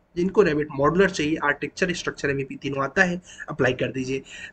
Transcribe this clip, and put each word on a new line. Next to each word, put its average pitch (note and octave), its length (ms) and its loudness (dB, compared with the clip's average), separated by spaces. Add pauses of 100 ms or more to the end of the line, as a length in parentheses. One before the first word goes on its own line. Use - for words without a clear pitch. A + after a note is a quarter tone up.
(160)
जिनको F#3+ 280 4
Revit D3+ 260 2
modular D#3 400 4
चाहिए, D#3 260 -2
architecture, D3 560 -2
structure, D3 380 -4
एमईपी C#3 260 -4
तीनों C3+ 280 -4
आता C#3 180 2
है, F3+ 200 0 (260)
apply C3 240 2
कर B2+ 200 -4
दीजिए। C3 300 -4 (300)